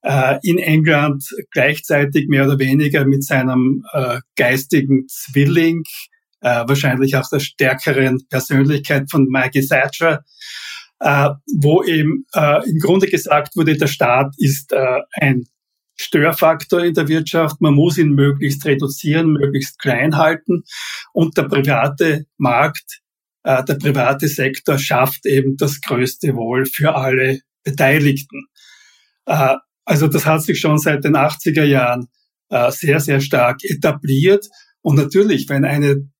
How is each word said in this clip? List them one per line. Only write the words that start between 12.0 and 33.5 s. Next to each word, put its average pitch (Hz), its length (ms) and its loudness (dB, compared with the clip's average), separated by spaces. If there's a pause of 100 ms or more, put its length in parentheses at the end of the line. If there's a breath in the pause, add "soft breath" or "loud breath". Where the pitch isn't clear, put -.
äh, 151 340 2
im 156 100 -2
Grunde 185 280 2
gesagt 151 500 -2
wurde, 156 200 2
der 151 100 0
Staat 135 520 0
ist, 139 340 0
äh, 127 280 0 (120)
ein 131 320 0 (500)
Störfaktor 160 880 0
in 170 120 0
der 160 120 0
Wirtschaft, 160 540 -2
man 151 140 4
muss 165 240 2
ihn 151 160 2
möglichst 139 500 0
reduzieren, 151 680 0
möglichst 139 460 -2
klein 143 380 0
halten 165 460 0 (500 loud breath)
und 160 240 0
der 151 80 0
private 143 800 0 (140)
Markt, 135 640 -2 (440)
äh, 131 180 0
der 143 120 -2
private 135 520 0
Sektor 139 520 -2
schafft 131 480 -2
eben 135 300 2
das 143 240 -2
größte 127 540 -2
Wohl 117 320 -2
für 147 300 0
alle 131 440 -2 (220)
Beteiligten. 139 840 0 (800 soft breath)
Äh, 135 300 2 (280)
also 151 240 2
das - 180 0
hat 156 160 2
sich 143 160 -2
schon 151 200 2
seit 147 260 0
den 151 100 2
achtziger 151 500 0
Jahren, 123 440 0 (400)
äh, 120 240 0
sehr, 156 260 0
sehr 143 220 0
stark 123 420 0